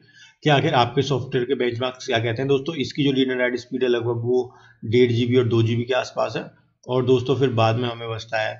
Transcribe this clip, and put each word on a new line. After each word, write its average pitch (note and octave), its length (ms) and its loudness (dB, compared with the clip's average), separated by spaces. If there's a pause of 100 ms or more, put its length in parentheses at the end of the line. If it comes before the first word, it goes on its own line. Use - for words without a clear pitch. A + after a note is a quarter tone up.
(440)
कि D3+ 60 2
आखिर D3 240 2
आपके A#2+ 280 2
software B2+ 440 -4
के C3+ 80 -2
benchmarks B2 520 -4
क्या A#2 120 0
कहते A#2 240 -2
हैं। C3+ 60 -2
दोस्तों, C#3 280 0
इसकी C3+ 280 -2
जो C#3 80 2
लीड C3 180 2
एंड B2+ 100 -2
राइट B2 180 0
स्पीड B2 240 -8
है B2+ 60 2
लगभग A#2 360 -2
वो B2 300 0 (280)
डेढ़ A#2+ 300 4
जीबी A#2+ 240 2
और B2 100 4
दो A2+ 160 4
जीबी A#2 220 0
के B2+ 100 -4
आसपास A#2+ 420 -4
है। E3 80 -6 (420)
और B2+ 200 0
दोस्तों, B2+ 300 2
फिर B2+ 160 0
बाद A2+ 240 2
में B2 120 -2
हमें A#2 200 -10
बचता A2 320 -6
है A2 200 -4